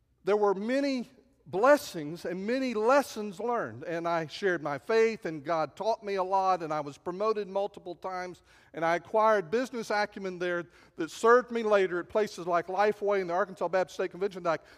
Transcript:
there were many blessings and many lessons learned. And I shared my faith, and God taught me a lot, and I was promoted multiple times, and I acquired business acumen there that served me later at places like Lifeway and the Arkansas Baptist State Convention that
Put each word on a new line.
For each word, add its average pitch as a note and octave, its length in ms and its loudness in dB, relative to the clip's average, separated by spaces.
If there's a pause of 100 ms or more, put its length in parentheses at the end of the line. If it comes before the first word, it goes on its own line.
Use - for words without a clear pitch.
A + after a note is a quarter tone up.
(220)
there F#3+ 140 2
were G#3 180 4
many B3+ 560 -2 (360)
blessings F3 760 2
and F#3 220 -6
many B3+ 280 -2
lessons G#3+ 680 0
learned. F#3 440 -4
And E3+ 220 -4
I E3+ 200 -2
shared F3 360 -2
my C#3+ 160 -4
faith, A3+ 460 2
and D#3+ 200 -8
God D#3 300 -2
taught G#3+ 300 -4
me G3+ 100 -6
a F#3+ 80 0
lot, F#3+ 400 2
and D#3 100 -4
I D#3 80 -2
was C#3+ 160 -8
promoted G3+ 520 -4
multiple F#3+ 480 -6
times, F3+ 460 -10 (300)
and D#3+ 120 -4
I E3 120 4
acquired G#3+ 540 4
business A#3 400 -2
acumen G3+ 480 -4
there F3 260 -2 (320)
that E3 140 -4
served A#3+ 400 6
me A#3 120 -4
later G3 360 2
at E3+ 100 -8
places G#3 380 -2
like E3+ 220 0
Lifeway G3+ 520 0
and F3+ 80 -4
the E3+ 60 -2
Arkansas F#3+ 340 -2
Baptist F3+ 280 -2
State F#3 160 -4
Convention F3+ 320 -6
that D#3+ 160 0 (180)